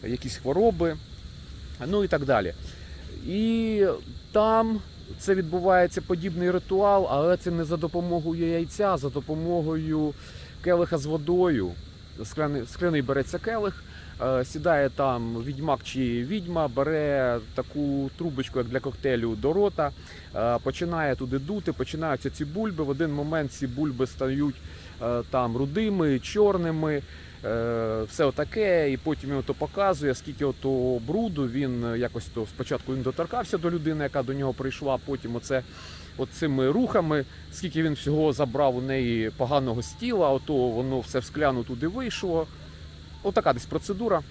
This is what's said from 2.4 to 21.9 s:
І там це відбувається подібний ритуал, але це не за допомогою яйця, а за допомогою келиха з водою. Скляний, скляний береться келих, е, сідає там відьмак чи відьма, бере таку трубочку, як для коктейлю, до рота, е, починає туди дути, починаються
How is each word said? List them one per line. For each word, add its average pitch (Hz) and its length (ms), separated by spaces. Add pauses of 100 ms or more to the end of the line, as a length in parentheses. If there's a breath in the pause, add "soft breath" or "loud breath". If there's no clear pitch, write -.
І 220 580 (460)
там 220 500 (380)
це 196 160
відбувається 180 680
подібний 180 500
ритуал, 190 580
але 160 280
це 180 140
не 165 120
за 160 140
допомогою 165 720
яйця, 170 460
а 165 40
за 135 120
допомогою 156 1040 (500 loud breath)
келиха 170 340
з 135 80
водою. 156 680 (520)
Скляний, 147 440
скляний 165 340
береться 139 380
келих, 220 440 (380 loud breath)
е, 127 240
сідає 151 440
там 117 540
відьмак 139 400
чи - 160 (240)
відьма, 170 440
бере 139 720 (160)
таку 139 600
трубочку, 135 420
як 117 80
для 127 120
коктейлю, 117 560
до 131 180
рота, 185 380 (440 loud breath)
е, 117 280
починає 160 520
туди 131 240
дути, 170 340
починаються 151 560